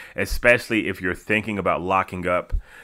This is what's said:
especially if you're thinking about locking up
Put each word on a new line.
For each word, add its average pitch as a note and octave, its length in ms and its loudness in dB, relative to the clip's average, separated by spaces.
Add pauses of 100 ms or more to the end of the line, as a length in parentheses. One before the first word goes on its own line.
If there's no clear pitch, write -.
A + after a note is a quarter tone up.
(160)
especially A2+ 720 2
if F#2 140 -4
you're F#2 120 -2
thinking G#2+ 460 -2
about F2 220 0
locking F#2 460 -2
up F2 240 0 (320)